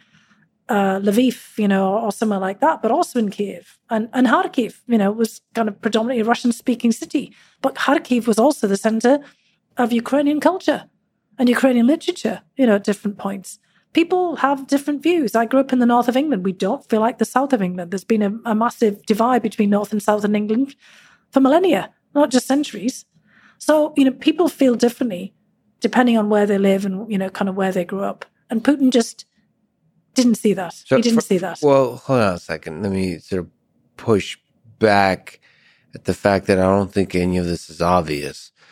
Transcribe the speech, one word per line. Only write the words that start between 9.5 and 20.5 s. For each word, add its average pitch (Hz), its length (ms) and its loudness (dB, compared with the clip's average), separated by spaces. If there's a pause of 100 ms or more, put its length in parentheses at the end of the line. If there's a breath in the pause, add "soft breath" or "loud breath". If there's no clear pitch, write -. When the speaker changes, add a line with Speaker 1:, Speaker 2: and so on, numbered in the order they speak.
Speaker 1:
of 240 120 0
Ukrainian 285 480 0
culture 302 460 0 (540)
and 247 100 2
Ukrainian 240 380 4
literature, 320 560 -2 (140)
you 262 100 4
know, 233 80 4
at 202 100 -2
different 208 320 -4
points. 196 420 -10 (360)
People 349 420 0
have 269 300 -2
different 285 360 -2
views. 320 320 0
I 226 120 2
grew 262 140 2
up 269 120 -2
in 254 60 0
the 240 80 2
north 240 220 2
of 233 80 -2
England. 262 280 -2
We 190 80 -2
don't 190 360 -6
feel 220 120 0
like 226 180 -2
the 226 60 0
south 277 300 0
of 208 80 -2
England. 180 280 -6
There's 185 140 -6
been 220 180 0
a, 220 280 -4
a 214 40 0
massive 220 520 0
divide 233 360 0
between 208 280 -2
north 208 220 0
and 214 100 -4
south 208 220 0
in 208 100 0
England 220 420 -2 (540 soft breath)